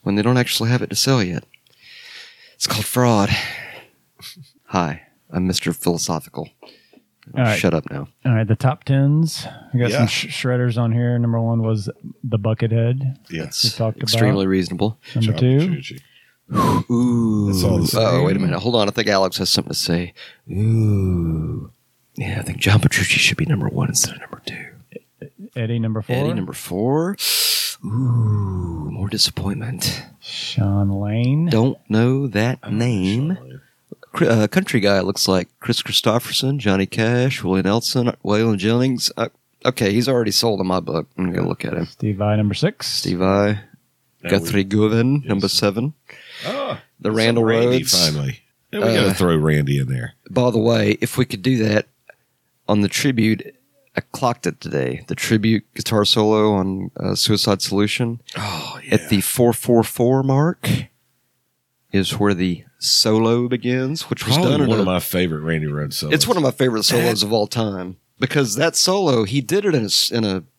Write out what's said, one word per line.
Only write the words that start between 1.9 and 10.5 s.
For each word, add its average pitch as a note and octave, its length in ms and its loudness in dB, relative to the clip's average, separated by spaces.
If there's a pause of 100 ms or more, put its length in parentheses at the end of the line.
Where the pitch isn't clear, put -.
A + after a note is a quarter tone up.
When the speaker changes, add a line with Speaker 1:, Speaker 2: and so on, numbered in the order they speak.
Speaker 1:
It's - 120 -6
called G#2+ 180 -4
fraud. A2+ 440 2 (1400)
Hi, E2 380 -4 (260)
I'm F#2 180 -2
Mister F2+ 260 -2
Philosophical. - 760 -4 (880)
Speaker 2:
All B2+ 60 2
right. G#2+ 140 2
Speaker 1:
Shut E2+ 160 2
up D#2 180 -2
now. C#2 160 -8 (180)
Speaker 2:
All B2+ 80 2
right, A2 140 2
the A2 80 2
top C3+ 280 -2
tens. C#3+ 600 2 (280)
We B2 60 2
got A#2+ 120 2
Speaker 3:
Yeah. A#2+ 80 0
Speaker 2:
some A#2 80 4
sh-, - 200 -4
shredders B2 500 -2